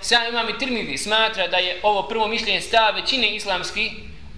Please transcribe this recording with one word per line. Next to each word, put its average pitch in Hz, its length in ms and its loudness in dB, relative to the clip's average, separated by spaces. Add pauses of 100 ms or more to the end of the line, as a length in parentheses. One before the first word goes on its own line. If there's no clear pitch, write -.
sam 233 280 2
imam 233 200 -2
i 214 100 -4
Tirmizi 220 460 -2
smatra 214 440 2
da 180 80 0
je 180 260 0
ovo 208 260 4
prvo 220 200 0
mišljenje 214 320 0
stav 220 340 4
većine 214 400 0
islamskih 208 580 -4 (460)